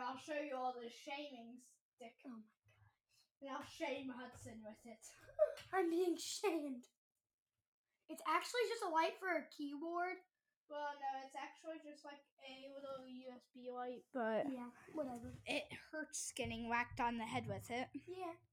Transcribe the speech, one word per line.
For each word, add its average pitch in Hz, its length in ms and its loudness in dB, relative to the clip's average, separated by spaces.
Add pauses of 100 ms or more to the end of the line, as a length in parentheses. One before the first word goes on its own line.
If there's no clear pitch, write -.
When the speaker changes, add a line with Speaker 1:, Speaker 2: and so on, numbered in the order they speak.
Speaker 1:
I'll 262 160 -2
show 302 160 -2
you 294 240 0
all 254 160 2
the 233 160 -6
shaming 254 720 -8 (320)
stick. 233 160 -12 (160)
Speaker 2:
Oh 240 80 -10
my 220 80 -12
gosh. - 480 -20 (480)
Speaker 1:
And 277 160 -8
I'll 294 160 -6
shame 269 400 0
Hudson 240 560 -10
with 214 160 -14
it. 226 160 -14 (400)
Speaker 2:
<laughs> - 360 6
I'm 359 120 8
being 330 320 6
shamed. 294 640 2 (1300)
It's 330 160 -10
actually 349 400 6
just 453 160 0
a 359 80 2
light 330 240 6
for 370 160 2
a 311 160 2
keyboard. 330 720 -2 (480)
Speaker 1:
Well, 294 320 -2
no, 277 100 -2 (160)
it's - 140 -14
actually 330 420 -8
just, 294 240 -14
like, 285 160 -12 (240)
a 269 300 -12
little 269 320 -6
U 254 240 -10
S 247 240 -14
B 247 160 -8
light, 247 400 -4
but 220 400 4
Speaker 2:
Yeah, 240 180 -4 (220)
whatever. 254 400 -4 (160)
Speaker 1:
it 285 160 2 (260)
hurts - 460 -4
getting 233 320 -2
whacked 240 320 2
on 240 180 4
the 226 80 -2
head 233 240 0
with 196 240 -4
it. 247 160 0 (160)
Speaker 2:
Yeah, 359 320 -6 (160)